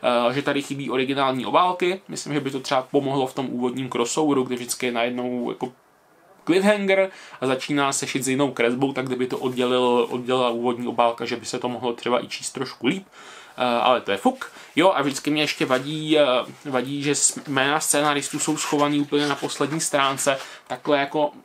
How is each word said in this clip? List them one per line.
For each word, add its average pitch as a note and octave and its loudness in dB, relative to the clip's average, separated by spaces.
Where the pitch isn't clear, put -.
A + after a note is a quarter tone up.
eh, A#2+ 4
že C#3+ 0
tady C#3+ 0
chybí C#3 -6
originální C3 0
obálky. F3+ 2
Myslím, D3+ -8
že D3 2
by C3+ -4
to C3+ -4
třeba C3 0
pomohlo C3+ 0
v B2+ -10
tom B2+ -4
úvodním B2 -4
crossoveru, C3 2
kde B2 -2
vždycky A#2+ -6
je B2 0
najednou B2 -2
jako B2 -6
cliffhanger G3 4
a B2+ 0
začíná C#3 0
se C3+ -4
šit C3+ -2
s C3+ -2
jinou C3+ 2
kresbou, B2 2
tak C3 -2
kdyby B2+ -2
to C#3 -4
oddělil, B2+ 2
oddělila B2 0
úvodní A#2+ -2
obálka, A#2 2
že A#2+ -4
by A2 -10
se B2+ -6
to B2 -4
mohlo A#2+ -4
třeba A#2+ -2
i - -12
číst - -10
trošku C3 -4
líp. F#3+ -2
Eh, - -2
ale A#2+ 2
to - -4
je G2+ 2
fuk. - -2
Jo, F3 6
a C#3 0
vždycky C#3+ -2
mě D3+ 2
ještě D3 -2
vadí, D3+ 0
eh, D3 6
vadí, C#3 -2
že C#3+ 2
s-, - 0
jména C#3+ 2
scénaristů D3 0
jsou D3+ -2
schovaný D3 2
úplně D3 2
na C#3+ 2
poslední D3 -2
stránce, C#3 0
takhle C#3+ -2
jako - 0